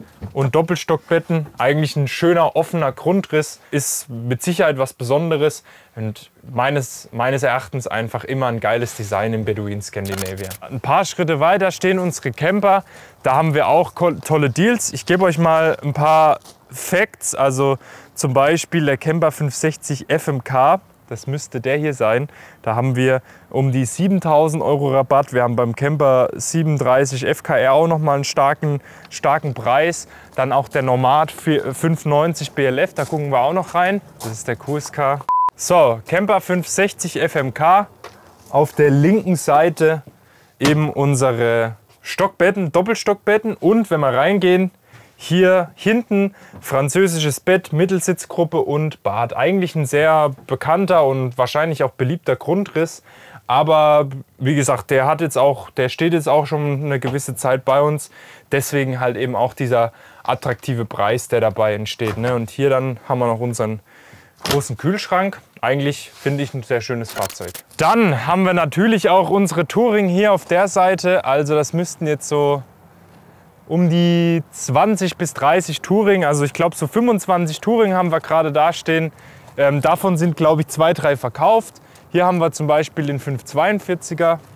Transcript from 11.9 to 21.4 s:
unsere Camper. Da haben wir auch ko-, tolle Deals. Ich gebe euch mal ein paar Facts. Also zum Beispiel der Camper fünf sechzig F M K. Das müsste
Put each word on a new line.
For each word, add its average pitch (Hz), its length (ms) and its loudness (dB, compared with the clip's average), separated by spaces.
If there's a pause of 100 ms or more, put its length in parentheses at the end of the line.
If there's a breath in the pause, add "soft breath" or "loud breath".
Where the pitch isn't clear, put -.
unsere 175 340 -4
Camper. 190 520 0 (380 loud breath)
Da 131 140 2
haben 160 180 2
wir 139 140 2
auch 156 280 2
ko-, 175 160 0
tolle 151 380 0
Deals. 208 420 0
Ich - 140 -10
gebe 185 180 2
euch 175 140 2
mal 160 440 2
ein 143 120 -4
paar 156 460 4 (300)
Facts. - 680 -4
Also 135 420 2 (380 loud breath)
zum 131 180 -2
Beispiel 156 520 2
der 139 120 2
Camper 160 340 0
fünf 147 240 -6
sechzig - 540 -6
F 151 180 -2
M 135 160 -4
K. 135 380 2 (280)
Das - 180 -12
müsste 139 340 -8